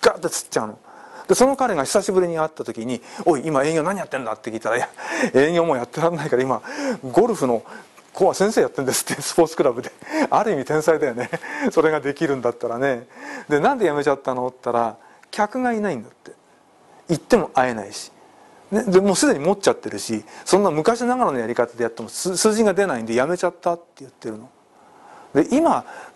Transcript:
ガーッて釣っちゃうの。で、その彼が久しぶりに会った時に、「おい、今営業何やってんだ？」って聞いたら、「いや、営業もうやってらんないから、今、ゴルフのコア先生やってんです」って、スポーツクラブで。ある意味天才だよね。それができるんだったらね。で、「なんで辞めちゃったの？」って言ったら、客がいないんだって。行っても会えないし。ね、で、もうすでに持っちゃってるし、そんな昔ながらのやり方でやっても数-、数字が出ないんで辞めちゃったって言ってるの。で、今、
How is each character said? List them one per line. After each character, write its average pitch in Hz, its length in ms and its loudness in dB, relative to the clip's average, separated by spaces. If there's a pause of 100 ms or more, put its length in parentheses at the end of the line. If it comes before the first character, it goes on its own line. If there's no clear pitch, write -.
ガ 226 120 4
ー 185 40 -10
ッ - 40 -18
て 170 80 -4
釣 - 180 -6
っ - 20 -20
ち - 80 -6
ゃ 120 60 0
う 107 40 -6
の。 104 120 -16 (480)
で、 190 80 4
そ 247 100 6
の 269 100 2
彼 247 200 0
が 139 80 0
久 196 180 2
し 202 100 -4
ぶ 185 100 4
り 175 60 0
に 165 100 -4
会 156 100 0
っ - 20 -10
た - 140 -12
時 117 220 -8
に、 123 160 -6 (240)
「お - 120 4
い、 131 80 -6
今 143 180 2
営 156 100 0
業 156 100 2
何 190 140 -2
や 165 80 -6
っ - 20 -12
て 135 100 -8
ん 131 80 -6
だ？」 110 80 -6
っ 110 60 -8
て 113 120 -10
聞 110 60 -8
い - 20 -8
た 117 100 -4
ら、 117 80 2
「い - 20 -2
や、 - 100 -4 (440)
営 147 200 6
業 170 120 4
も 160 80 2
う 127 40 0
や 120 60 -4
っ - 40 -6
て - 120 -10
ら 165 100 2
ん 175 60 -2
な 151 100 -6
い 147 40 -4
か 123 80 2
ら、 127 60 2
今、 131 180 -2 (500)
ゴ 196 160 6
ル 226 60 -2
フ 143 140 0
の 113 160 0 (500)
コ 185 160 4
ア 139 40 2
先 202 180 2
生 220 100 2
や 131 60 4
っ - 40 -6
て 147 100 -6
ん 131 40 -4
で 127 80 0
す」 - 180 -2
っ - 40 -6
て、 147 60 -10
ス - 120 -6
ポ 170 100 6
ー 156 40 6
ツ - 100 -6
ク 156 60 2
ラ 131 80 4
ブ 120 100 -6
で。 - 100 -14 (380)
あ 180 140 2
る 220 80 0
意 165 40 0
味 135 100 -4
天 156 160 0
才 156 180 4
だ 151 80 2
よ 120 60 -4
ね。 120 160 -6 (420)
そ 165 100 4
れ 156 100 4
が 151 80 0
で 139 140 -4
き 165 140 0
る 139 80 0
ん 127 60 -6
だ 120 100 0
っ - 20 -18
た - 140 -8
ら 117 100 -4
ね。 127 300 -2 (420)
で、 147 100 4
「な 233 140 4
ん 269 40 -2
で 214 80 2
辞 156 60 4
め 147 120 0
ち 151 60 2
ゃ 139 60 4
っ - 20 -2
た 135 180 -4
の？」 127 120 -4
っ 127 40 -4
て - 120 -20
言 120 100 -2
っ - 20 -2
た 120 40 2
ら、 113 180 -2 (340)
客 214 300 -2
が 247 120 0
い 214 80 -2
な 202 100 -2
い 135 60 -4
ん 107 60 -10
だ - 60 -18
っ - 20 -20
て。 - 200 -20 (760)
行 165 100 0
っ - 40 -14
て - 120 4
も 165 140 0
会 127 220 2
え - 20 -6
な 107 120 -6
い 95 60 -14
し。 - 200 -14 (600)
ね、 220 120 0
で、 185 160 4
も 196 140 4
う - 20 0
す - 120 2
で 254 60 4
に 143 60 -2
持 165 140 2
っ 196 60 -2
ち - 80 0
ゃ 127 40 6
っ 110 40 -2
て - 140 -10
る 104 100 -8
し、 107 240 -6 (200)
そ - 140 2
ん 202 60 2
な 185 80 4
昔 226 300 0
な 240 160 0
が 240 80 0
ら 170 60 2
の 127 80 -2
や 113 60 -4
り 117 100 -4
方 117 200 -2
で 120 80 -4
や 113 60 -2
っ - 20 -6
て - 100 -14
も 107 80 -12
数-、 185 280 -6
数 214 160 2
字 226 100 2
が 202 100 4
出 196 120 2
な 147 120 -2
い 113 60 -6
ん - 20 -8
で 113 80 -4
辞 120 100 2
め 170 140 0
ち - 60 -4
ゃ 180 60 0
っ - 20 -2
た 175 220 -4
っ 170 40 -6
て 170 60 -20 (140)
言 135 100 -20
っ - 40 -20
て - 180 -12
る 107 80 -10
の。 123 120 -18 (840)
で、 - 160 4
今、 262 340 2 (300)